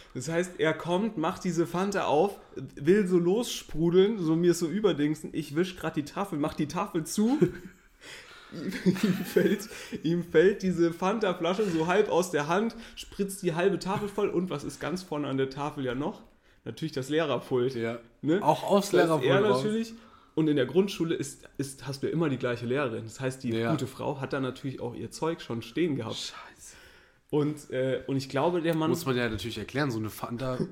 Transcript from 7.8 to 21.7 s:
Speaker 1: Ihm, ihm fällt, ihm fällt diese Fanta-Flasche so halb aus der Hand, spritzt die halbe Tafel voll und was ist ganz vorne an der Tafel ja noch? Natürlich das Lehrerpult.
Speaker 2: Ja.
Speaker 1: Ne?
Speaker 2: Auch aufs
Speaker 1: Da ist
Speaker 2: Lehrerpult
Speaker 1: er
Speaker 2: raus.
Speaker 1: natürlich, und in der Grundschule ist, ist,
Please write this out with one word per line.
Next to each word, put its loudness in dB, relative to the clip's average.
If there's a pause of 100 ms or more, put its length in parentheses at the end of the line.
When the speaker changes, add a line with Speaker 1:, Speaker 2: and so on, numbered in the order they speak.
Speaker 1:
Ihm, -6 (140)
ihm 4 (120)
fällt, 2 (360)
ihm 0
fällt 6
diese 2
Fanta-Flasche 0
so 2
halb 4
aus 2
der 0
Hand, 0 (200)
spritzt -6
die 0
halbe 2
Tafel -2
voll 0
und -2
was -6
ist -10
ganz -4
vorne -4
an -2
der 0
Tafel -6
ja -2
noch? -4 (420)
Natürlich -8
das -6
Lehrerpult. 2
Speaker 2:
Ja. -2 (240)
Speaker 1:
Ne? 2
Speaker 2:
Auch 4
aufs 2
Speaker 1:
Da 6
ist 8
Speaker 2:
Lehrerpult 2
Speaker 1:
er 6
Speaker 2:
raus. 4
Speaker 1:
natürlich, -2 (400)
und 2
in 4
der 2
Grundschule 0
ist, -8
ist, -8